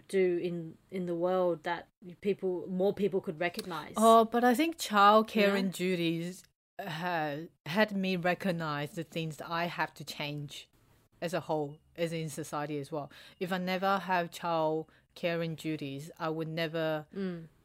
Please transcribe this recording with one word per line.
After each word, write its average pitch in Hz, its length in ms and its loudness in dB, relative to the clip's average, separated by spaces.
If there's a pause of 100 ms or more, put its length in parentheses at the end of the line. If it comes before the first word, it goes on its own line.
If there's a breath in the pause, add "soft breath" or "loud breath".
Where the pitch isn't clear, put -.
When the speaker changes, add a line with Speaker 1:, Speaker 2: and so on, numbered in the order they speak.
Speaker 1:
do 180 340 2
in, 170 320 -6 (160)
in 185 160 -4
the 175 100 -2
world 175 480 2
that 170 240 -4 (340)
people, 185 460 -2
more 190 260 2
people 190 280 0
could 165 180 -6
recognize? 175 580 -6
Speaker 2:
Oh, 226 280 8
but 233 180 0
I 247 120 6
think 320 240 2
childcaring 202 840 6
Speaker 1:
Yeah. 185 60 -2 (140)
Speaker 2:
duties 170 580 -2 (440)
ha-, 160 480 -2 (320)
had 208 280 2
me 190 200 0
recognize 165 760 -2
the 165 120 -6
things 160 340 -6
that - 120 -10
I 170 160 -2
have 160 300 -4
to - 80 -12
change 147 640 -8 (540)
as 175 120 -4
a 170 80 -2
whole, 151 360 -4 (180)
as 170 180 -4
in 160 160 -4
society 151 500 -6
as 143 120 -8
well. 143 200 -6 (280 loud breath)
If 185 140 -4
I 185 60 0
never 185 400 0
have 175 320 0
childcaring 165 1200 -2
duties, 151 540 -6 (100)
I 165 100 -4
would 160 180 -4
never 160 580 -4 (100)
Speaker 1:
Mm. 180 300 -6 (200)